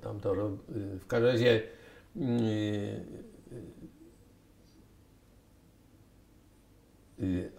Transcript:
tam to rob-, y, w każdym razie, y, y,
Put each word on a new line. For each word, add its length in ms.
tam 200
to 140
rob-, 420
y, 220
w 80
każdym 240
razie, 320
y, 40
y, 380